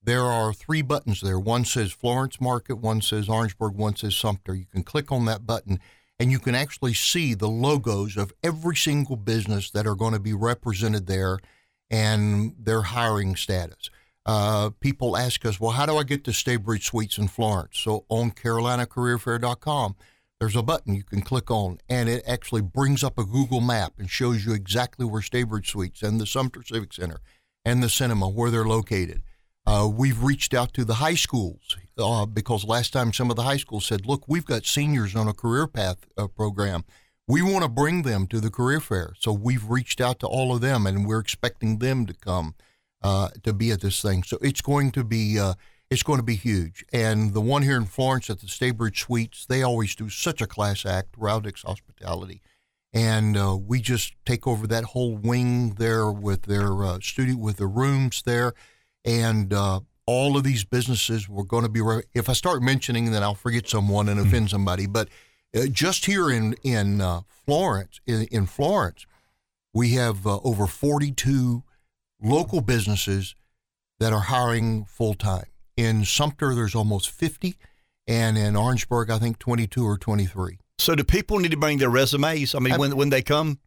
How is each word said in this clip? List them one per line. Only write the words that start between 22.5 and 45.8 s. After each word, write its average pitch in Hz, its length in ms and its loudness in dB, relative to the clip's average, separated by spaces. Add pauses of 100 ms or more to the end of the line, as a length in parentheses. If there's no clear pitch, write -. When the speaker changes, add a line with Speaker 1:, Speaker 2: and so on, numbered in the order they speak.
Speaker 1:
brings 135 420 2
up 131 140 -2
a 120 60 0
Google 123 380 0
map 117 360 0
and 95 120 -8
shows 120 360 0
you 113 80 0
exactly 107 520 -4
where 107 160 -2
Staybridge 110 460 -2
Suites 92 360 -6
and 107 160 0
the 107 60 -2
Sumter 131 360 -4
Civic 113 320 -8
Center 82 280 -8 (420)
and 123 180 2
the 120 80 2
cinema, 113 380 0
where 117 240 0
they're 113 140 2
located. 104 560 0 (440)
Uh, 104 260 4
we've 117 320 2
reached 139 300 0
out 123 200 0
to 127 120 -2
the 110 100 0
high 156 200 2
schools, - 600 -2 (200)
uh, 110 280 0
because 107 400 -2
last 117 280 0
time 120 200 2
some 123 160 0
of 117 80 0
the 117 60 -2
high 139 140 0
schools - 280 -6
said, 98 200 -2
"Look, 135 220 -2
we've 160 180 0
got 117 200 -2
seniors 139 500 2
on 110 140 2
a 104 40 -2
career 123 340 0
path, 110 300 -2 (200)
uh, 104 100 -4
program. 101 560 -2 (460)
We 139 120 4
wanna 185 280 2
bring 156 340 2
them 101 240 0
to 113 140 -2
the 110 100 0
career 131 300 0
fair." 92 380 -4
So 113 120 0
we've 107 380 0
reached 123 320 -2
out 123 180 0
to - 80 -4
all 127 260 0
of 120 80 0
them, 123 260 2
and 98 200 0
we're 110 120 0
expecting 110 600 -2
them 127 260 0
to 87 80 -8
come, 87 420 -4 (460)
uh, 98 280 2 (140)
to 113 80 0
be 110 200 0
at 98 100 -2
this 98 200 -2
thing. 95 220 0
So - 180 -6
it's 139 200 0
going 139 300 2
to 131 120 -2
be, 107 340 0
uh, 98 180 2 (340)